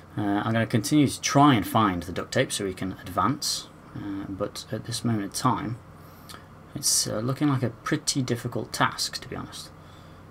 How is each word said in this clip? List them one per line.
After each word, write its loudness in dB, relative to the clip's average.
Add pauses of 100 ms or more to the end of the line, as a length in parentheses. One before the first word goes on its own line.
(160)
Uh, -2
I'm 2
gonna 2
continue 4
to -4
try 8
and 2
find 2
the -8
duct -6
tape 2
so -2
we -2
can -6
advance, 0 (260)
uh, -6
but -6
at -4
this -4
moment 0
in -6
time, 0 (1000)
it's, 2
uh, -2
looking 2
like 4
a 2
pretty -2
difficult -2
task, -2
to -14
be -8
honest. -10 (600)